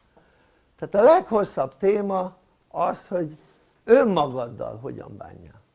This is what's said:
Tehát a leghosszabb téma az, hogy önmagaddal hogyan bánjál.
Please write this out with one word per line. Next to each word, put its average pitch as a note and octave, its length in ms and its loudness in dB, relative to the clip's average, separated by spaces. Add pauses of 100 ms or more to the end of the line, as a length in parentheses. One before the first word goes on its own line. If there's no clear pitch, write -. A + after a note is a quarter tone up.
(800)
Tehát D#3 160 -6
a A#3 180 8
leghosszabb G#3 640 0
téma G3 640 -2 (320)
az, E3+ 340 -4
hogy D#3+ 300 -6 (460)
önmagaddal C3+ 920 0
hogyan A2+ 400 -14
bánjál. F#2 440 -20 (140)